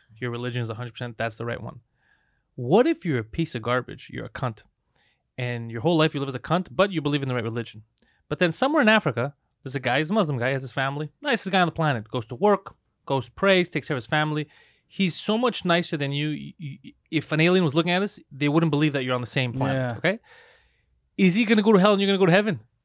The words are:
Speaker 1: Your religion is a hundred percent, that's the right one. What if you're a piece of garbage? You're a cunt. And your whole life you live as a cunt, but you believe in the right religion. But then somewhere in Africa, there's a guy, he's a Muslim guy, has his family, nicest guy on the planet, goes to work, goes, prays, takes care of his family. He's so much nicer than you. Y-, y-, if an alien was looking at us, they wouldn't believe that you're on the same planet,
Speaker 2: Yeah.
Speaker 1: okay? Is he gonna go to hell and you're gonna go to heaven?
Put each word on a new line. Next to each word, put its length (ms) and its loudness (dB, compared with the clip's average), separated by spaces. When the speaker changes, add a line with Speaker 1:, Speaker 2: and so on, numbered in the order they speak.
Speaker 1:
Your 140 -6
religion 300 -4
is 80 -4
a 60 -8
hundred 180 -10
percent, 240 -10
that's 200 -4
the 80 -8
right 160 -6
one. 180 -14
What 320 2
if 180 -2
you're 140 0
a 40 -4
piece 320 -6
of 60 -6
garbage? 500 -6
You're 140 -10
a 40 -14
cunt. 340 -8
And 340 -6
your 100 -8
whole 160 4
life 180 4
you 40 -4
live 100 -4
as 60 -6
a 40 -8
cunt, 320 0
but 200 2
you 100 -2
believe 200 0
in 80 -2
the 60 -2
right 80 -2
religion. 400 -8
But 100 -4
then 120 2
somewhere 300 2
in 80 4
Africa, 460 2
there's 120 -8
a 40 -2
guy, 200 0
he's 100 -2
a 40 -2
Muslim 260 0
guy, 120 0
has 120 -4
his 100 -12
family, 360 -4
nicest 300 -2
guy 100 2
on 60 2
the 40 -2
planet, 380 -2
goes 180 -4
to 80 -12
work, 380 2
goes, 240 -2
prays, 400 2
takes 180 -6
care 80 -2
of 40 -2
his 80 -10
family. 400 -2
He's 280 -2
so 220 -2
much 280 -2
nicer 320 0
than 160 -4
you. 180 -2
Y-, 220 -10
y-, 100 -20
if 200 -2
an 100 0
alien 220 4
was 120 0
looking 160 2
at 100 0
us, 180 -6
they 180 -2
wouldn't 220 2
believe 220 2
that 100 -2
you're 120 0
on 60 -2
the 60 -8
same 260 -2
planet, 240 -2
Speaker 2:
Yeah. 200 -4
Speaker 1:
okay? 220 0
Is 180 6
he 100 2
gonna 160 4
go 120 6
to 60 8
hell 140 6
and 80 0
you're 60 0
gonna 100 2
go 80 4
to 60 6
heaven? 280 2